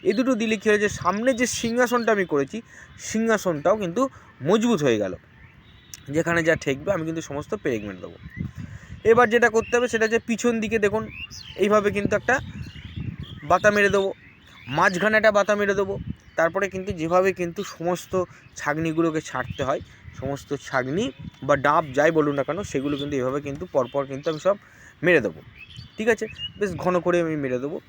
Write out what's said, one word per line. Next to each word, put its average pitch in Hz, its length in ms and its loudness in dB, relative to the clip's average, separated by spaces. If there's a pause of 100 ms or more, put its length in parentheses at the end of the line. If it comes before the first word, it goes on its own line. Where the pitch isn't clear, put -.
এই 208 100 2
দুটো 262 220 2
দিলে 220 200 0
কী - 80 -2
হয় 208 160 4
যে 202 60 2 (100)
সামনে 208 300 0 (100)
যে 247 60 2 (140)
সিংহাসনটা 233 560 0
আমি 190 160 0
করেছি, 139 260 -2 (520)
সিংহাসনটাও 202 720 0
কিন্তু 180 200 -2 (460)
মজবুত 220 380 4
হয়ে 113 160 4
গেল, 95 120 -4 (1000)
যেখানে 165 340 2
যা 160 60 6 (100)
ঠেকবে 147 320 -2
আমি 160 120 -4
কিন্তু 165 200 -6
সমস্ত 143 240 -8 (100)
পেরেক 117 240 -2
মেরে 95 180 -10
দেবো। 87 120 -16 (920)
এবার 240 240 8
যেটা 233 220 6
করতে 226 200 0
হবে 240 160 2
সেটা 220 140 2
হচ্ছে 220 220 2
পিছন 240 240 0 (100)
দিকে 220 220 -2
দেখুন 208 180 0 (600)
এইভাবে 208 340 4
কিন্তু 202 240 0
একটা 247 140 0 (1160)
বাতা 185 260 4
মেরে 202 200 4
দেবো, 196 120 2 (720)
মাঝখানে 190 420 2
একটা 214 180 6
বাতা 202 220 2
মেরে 202 200 2
দেবো। 196 140 -2 (440)
তারপরে 170 360 2
কিন্তু 190 160 -6 (100)
যেভাবে 180 300 4 (100)
কিন্তু 175 200 -4 (140)
সমস্ত 170 380 -4 (440)
ছাগনিগুলোকে 160 720 0
ছাড়তে - 400 -6
হয়, 139 120 -2 (400)
সমস্ত 135 300 -8 (160)
ছাগনি 139 380 -2 (420)
বা 143 80 6 (120)
ডাব 160 180 4 (120)
যাই 151 220 6
বলুন 147 200 2
না 135 100 0
কেন, 156 100 -4 (120)
সেগুলো 143 300 -2
কিন্তু 147 200 -6
এভাবে 131 260 -2
কিন্তু 143 180 -8 (100)
পরপর 139 360 0
কিন্তু 139 200 -8
আমি 151 160 -6
সব 202 100 2 (460)
মেরে 160 220 6
দেবো, 82 160 -4 (560)
ঠিক 220 180 -2
আছে? 220 100 -6 (340)
বেশ 202 120 -2 (120)
ঘন 180 120 0 (100)
করে 175 200 2
আমি 160 200 -2
মেরে 127 200 -2
দেবো। 165 140 -6 (100)